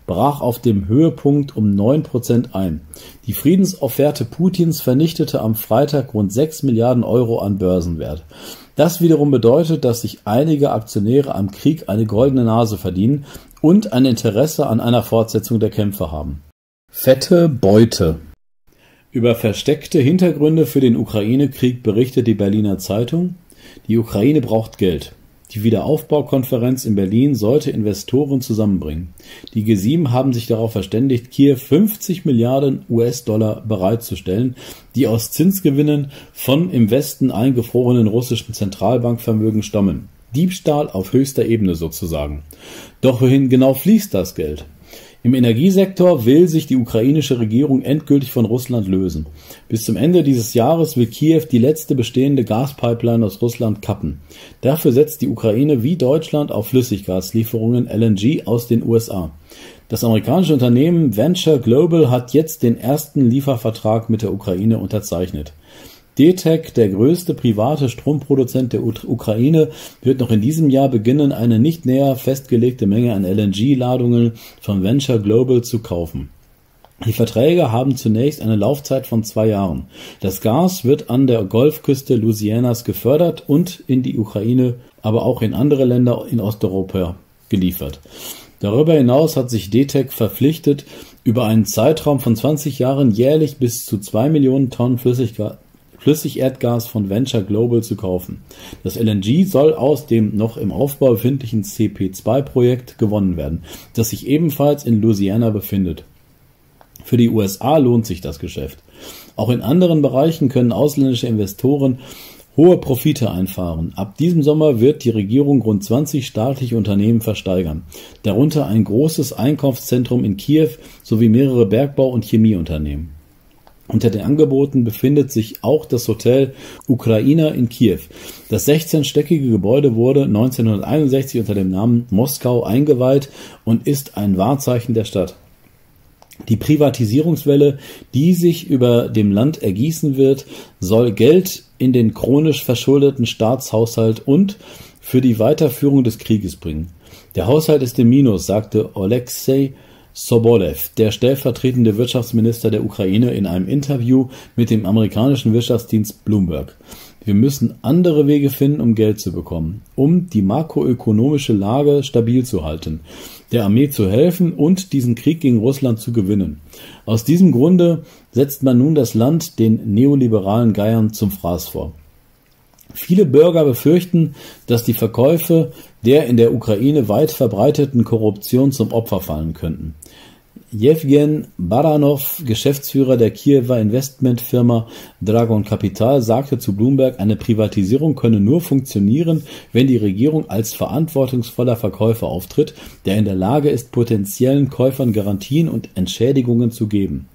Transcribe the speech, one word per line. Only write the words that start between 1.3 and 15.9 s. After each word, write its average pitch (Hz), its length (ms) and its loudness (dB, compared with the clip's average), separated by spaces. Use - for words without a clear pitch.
um 107 180 2
neun 127 300 2
Prozent 120 500 -2
ein. 87 280 -4
Die 113 60 -8
Friedensofferte 147 920 0
Putins 170 560 -2
vernichtete 151 600 0
am 110 160 -2
Freitag 135 580 -2
rund 101 180 -2
sechs 127 300 -2
Milliarden 120 400 0
Euro 117 380 0
an 98 180 -2
Börsenwert. 85 640 -2
Das 165 240 0
wiederum 151 320 4
bedeutet, 139 520 2
dass 117 180 -2
sich - 220 -10
einige 143 460 0
Aktionäre 120 640 -2
am - 160 -4
Krieg - 380 -4
eine 110 180 0
goldene 123 380 0
Nase 110 320 0
verdienen 98 480 -2
und 190 340 2
ein 127 100 2
Interesse 127 600 0
an 113 140 0
einer 120 220 0
Fortsetzung 113 560 -2
der 107 120 0
Kämpfe 98 400 -4